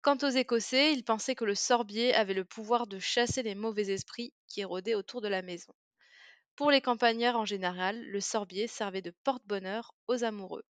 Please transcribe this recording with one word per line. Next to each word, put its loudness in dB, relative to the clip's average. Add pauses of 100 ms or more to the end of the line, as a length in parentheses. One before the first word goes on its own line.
Quant 4
aux 2
Écossais, 2
ils -2
pensaient 0
que -6
le 0
sorbier 2
avait 2
le -2
pouvoir 0
de -10
chasser 0
les -4
mauvais -2
esprits -6 (160)
qui -8
rôdaient -4
autour -4
de -6
la 0
maison. -12 (840)
Pour 4
les 8
campagnards 4
en 2
général, -2
le -4
sorbier -2
servait -6
de -10 (100)
porte-bonheur -4 (120)
aux 2
amoureux. -6